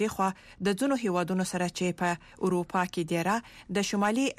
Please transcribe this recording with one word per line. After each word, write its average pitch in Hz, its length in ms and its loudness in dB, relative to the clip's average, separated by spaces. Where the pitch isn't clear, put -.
دې 214 140 2
خوا 190 140 2
د 196 140 2
ځینو 277 220 2
هیوادونو 185 420 0
سره 180 240 -2
چې 175 320 -2
په 180 80 2
اروپا 175 380 0
کې 175 240 -4
دیره 170 260 2
د 202 120 0
شمالي 214 360 2